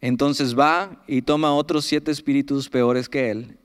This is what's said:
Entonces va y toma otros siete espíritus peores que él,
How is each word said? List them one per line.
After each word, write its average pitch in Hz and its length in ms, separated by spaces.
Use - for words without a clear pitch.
Entonces 127 560
va 165 520
y 127 140
toma 147 320
otros 151 300
siete 151 280
espíritus 139 560
peores 123 400
que 131 220
él, 110 340